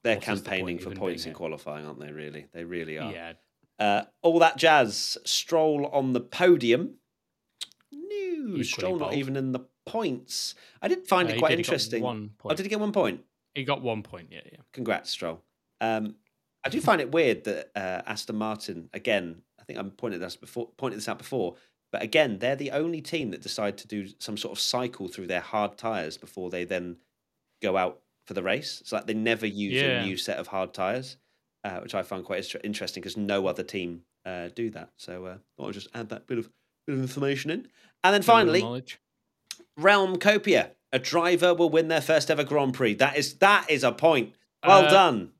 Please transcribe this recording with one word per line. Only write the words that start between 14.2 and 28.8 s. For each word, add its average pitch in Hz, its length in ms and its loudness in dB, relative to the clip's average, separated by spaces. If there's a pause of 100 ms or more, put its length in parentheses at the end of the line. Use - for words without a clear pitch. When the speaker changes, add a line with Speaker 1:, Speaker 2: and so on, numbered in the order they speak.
Speaker 2:
yeah, 82 100 -18 (100)
yeah. - 100 -20 (120)
Speaker 1:
Congrats, 110 380 -4
Stroll. 82 320 -8 (380)
Um, 110 360 -2 (480)
I 135 40 -2
do 240 120 -2
find 185 200 2
it 127 100 -4
weird 147 340 2
that, 92 300 -6
uh, 92 320 -6
Aston 107 300 -8
Martin, 104 580 -8
again, 90 480 -2 (160)
I - 60 -20
think - 140 -14
I 98 40 -8
pointed 98 380 -8
this 90 160 -10
before, - 400 -10
pointed 117 220 -6
this 104 100 -8
out 110 100 -6
before, 98 380 -6 (340)
but - 120 -6
again, 147 360 2
they're 127 180 -2
the 143 140 -8
only 156 320 -4
team 147 300 -6
that - 100 -12
decide 104 360 -6
to - 100 -20
do 101 200 -8 (120)
some 104 160 -10
sort - 200 -8
of - 40 -8
cycle - 480 -4
through 92 180 -12
their 90 140 -2
hard 104 360 -2
tyres 95 400 -6
before - 340 -12
they 90 140 -6
then 87 340 -6 (640)
go 95 160 0
out 92 240 -2 (260)
for 101 80 -12
the 95 80 -4
race. 113 380 -4